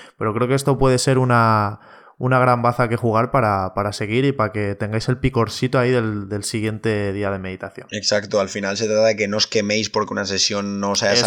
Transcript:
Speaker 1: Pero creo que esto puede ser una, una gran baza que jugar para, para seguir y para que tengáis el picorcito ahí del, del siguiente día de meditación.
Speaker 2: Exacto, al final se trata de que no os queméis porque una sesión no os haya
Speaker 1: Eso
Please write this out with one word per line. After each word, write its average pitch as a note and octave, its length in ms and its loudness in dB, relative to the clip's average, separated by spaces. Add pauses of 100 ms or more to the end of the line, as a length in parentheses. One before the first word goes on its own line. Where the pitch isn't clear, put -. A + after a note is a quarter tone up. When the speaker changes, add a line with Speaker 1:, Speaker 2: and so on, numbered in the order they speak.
(160)
Speaker 1:
Pero G#2+ 160 -2
creo A#2 140 0
que C3 80 0
esto C3+ 240 0
puede C3 200 4
ser C3 200 2
una, A2+ 600 2 (360)
una B2+ 220 2
gran B2 240 4
baza A#2+ 260 2
que A#2 80 0
jugar A#2 360 0
para, G2+ 420 2
para G2+ 180 -2
seguir A2 320 -2
y C#3 60 2
para A2 220 -2
que G2+ 240 -2
tengáis G#2+ 320 -4
el B2+ 100 0
picorcito B2+ 600 0
ahí B2 100 2
del, A2 380 -2
del G2+ 160 -6
siguiente G#2+ 680 -2
día G2+ 200 -4
de F#2+ 80 -6
meditación. F#2+ 500 -12
Speaker 2:
Exacto, G#2 500 -2
al G2 80 -2
final G2 280 -4
se A2 100 -2
trata G#2+ 180 2
de A2 120 4
que G#2 120 -2
no G#2 80 -4
os G#2 120 0
queméis G#2+ 420 -2
porque G#2+ 220 -2
una G2+ 120 -2
sesión G2+ 560 -2
no G2+ 120 -2
os G2 100 -2
haya G2+ 120 2
Speaker 1:
Eso A#2+ 120 2